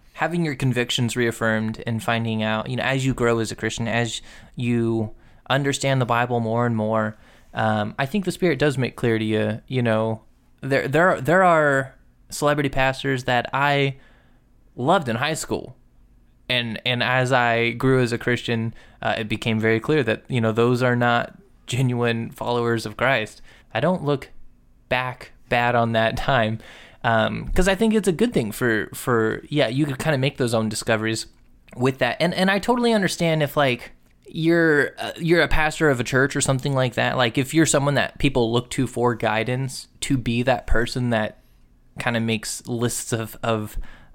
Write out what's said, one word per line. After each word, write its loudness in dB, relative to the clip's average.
having -2
your -2
convictions 0
reaffirmed -2
and -4
finding -2
out, -2
you -6
know, -4
as -2
you 0
grow 2
as -4
a -10
Christian, -4
as -2
you 0
understand 0
the 2
Bible 0
more 0
and 0
more, 0
um, 0
I -2
think -4
the -2
Spirit 0
does 2
make -4
clear 0
to -2
you, -2
you -2
know, 0
there, -2
there, 2
there 4
are 4
celebrity 0
pastors 0
that 0
I 0
loved 2
in -2
high -2
school. -6
And, -2
and 0
as 2
I 2
grew 2
as 0
a -2
Christian, -2
uh, 0
it -6
became -2
very 2
clear 0
that, -2
you -2
know, 2
those 2
are 2
not 0
genuine 0
followers -2
of -12
Christ. -2
I 0
don't -2
look -4
back -4
bad 2
on 2
that 0
time. 0
Um, 0
'cause 4
I 2
think 2
it's 2
a 2
good 0
thing 0
for, 0
for, 0
yeah, 0
you 0
could -8
kinda 0
make -2
those 0
own 2
discoveries -2
with 0
that. 0
And, 0
and 2
I 2
totally 0
understand 0
if, -2
like, 0
you're, 2
uh, -8
you're 2
a 2
pastor 2
of 2
a 0
church 2
or 0
something 0
like 0
that. 0
Like, 2
if -2
you're 6
someone 2
that -2
people 2
look 0
to -2
for 0
guidance, -2
to 0
be -2
that 0
person 2
that -2
kinda -2
makes -4
lists -4
of, -8
of, -2